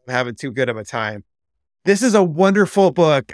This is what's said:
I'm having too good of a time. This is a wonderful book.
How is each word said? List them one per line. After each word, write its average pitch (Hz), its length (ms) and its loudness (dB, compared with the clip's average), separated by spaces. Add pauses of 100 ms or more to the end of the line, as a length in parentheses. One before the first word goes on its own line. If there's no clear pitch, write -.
I'm 127 60 -6
having 123 200 -4
too 131 160 -12
good 123 200 -4
of 113 80 -6
a 107 60 -12
time. 107 400 -8 (600)
This 196 180 0
is 247 120 2
a 202 80 4
wonderful 190 680 2
book. 151 420 0